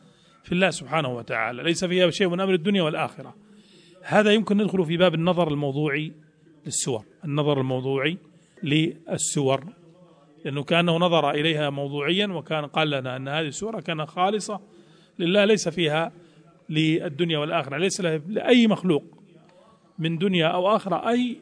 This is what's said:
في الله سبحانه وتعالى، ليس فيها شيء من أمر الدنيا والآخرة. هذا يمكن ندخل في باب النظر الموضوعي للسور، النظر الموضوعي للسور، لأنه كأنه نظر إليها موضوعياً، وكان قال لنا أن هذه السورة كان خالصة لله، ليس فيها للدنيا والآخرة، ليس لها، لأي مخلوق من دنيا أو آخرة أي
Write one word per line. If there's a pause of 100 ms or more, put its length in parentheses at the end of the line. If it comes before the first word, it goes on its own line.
(440)
في
الله
سبحانه
وتعالى،
ليس
فيها
شيء
من
أمر
الدنيا
والآخرة. (680)
هذا
يمكن
ندخل
في
باب
النظر
الموضوعي (540)
للسور، (200)
النظر
الموضوعي (440)
للسور، (800)
لأنه
كأنه
نظر
إليها
موضوعياً،
وكان
قال
لنا
أن
هذه
السورة
كان
خالصة (580)
لله،
ليس
فيها (560)
للدنيا
والآخرة،
ليس
لها،
لأي
مخلوق (920)
من
دنيا
أو
آخرة
أي